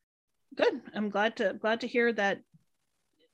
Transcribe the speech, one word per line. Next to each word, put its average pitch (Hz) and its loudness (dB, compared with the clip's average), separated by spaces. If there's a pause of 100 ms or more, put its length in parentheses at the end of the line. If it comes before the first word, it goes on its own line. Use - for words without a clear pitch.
(540)
good. 320 2 (140)
I'm 208 -2
glad 208 0
to, 190 0
glad 220 0
to 254 -6
hear 233 2
that 202 0 (920)